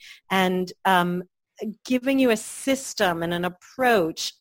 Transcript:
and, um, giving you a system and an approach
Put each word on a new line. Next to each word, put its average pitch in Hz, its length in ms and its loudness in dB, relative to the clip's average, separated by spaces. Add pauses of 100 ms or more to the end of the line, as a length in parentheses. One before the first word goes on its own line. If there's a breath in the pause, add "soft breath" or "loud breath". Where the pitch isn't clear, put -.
(300 loud breath)
and, 185 420 0 (140)
um, 180 380 2 (640)
giving 254 340 0
you 254 120 4
a 220 40 2
system 208 880 -2
and 170 100 -2
an 175 120 -2
approach 185 960 0